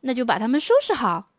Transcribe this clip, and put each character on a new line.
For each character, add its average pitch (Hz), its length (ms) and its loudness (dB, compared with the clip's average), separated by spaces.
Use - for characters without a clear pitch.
那 262 120 -4
就 247 120 -2
把 226 140 0
它 214 80 -2
们 262 120 2
收 - 220 0
拾 494 120 -2
好 196 460 -2